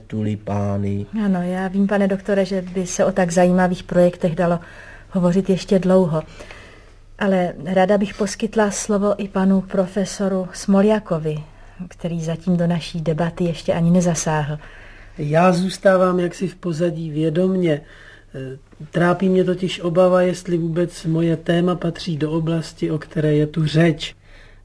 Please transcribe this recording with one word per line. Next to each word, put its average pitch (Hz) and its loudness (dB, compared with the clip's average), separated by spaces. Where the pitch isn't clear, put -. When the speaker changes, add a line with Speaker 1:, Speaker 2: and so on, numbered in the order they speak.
Speaker 1:
tulipány. 101 -4
Speaker 2:
Ano, 185 0
já 185 -4
vím, 196 0
pane 202 2
doktore, 196 0
že 185 -2
by 180 -4
se - 0
o 196 2
tak 180 0
zajímavých 180 2
projektech 175 2
dalo 175 0
hovořit 190 2
ještě 185 2
dlouho. 175 2
Ale 185 0
ráda 185 4
bych 202 -2
poskytla 208 -2
slovo 202 -2
i 196 -6
panu 190 2
profesoru 190 -2
Smoljakovi, 196 0
který 170 -8
zatím 165 -2
do 170 2
naší 170 -2
debaty 165 -2
ještě - -4
ani 170 2
nezasáhl. 156 0
Speaker 3:
Já 160 4
zůstávám 185 2
jaksi 175 -2
v - -12
pozadí 165 -4
vědomně. 160 0
Trápí 175 2
mě 185 4
totiž 180 -4
obava, 180 4
jestli 175 -2
vůbec 170 -4
moje 165 0
téma 175 0
patří 165 -6
do 151 -4
oblasti, 165 -4
o 156 -2
které 151 -2
je 147 2
tu 151 -2
řeč. 156 2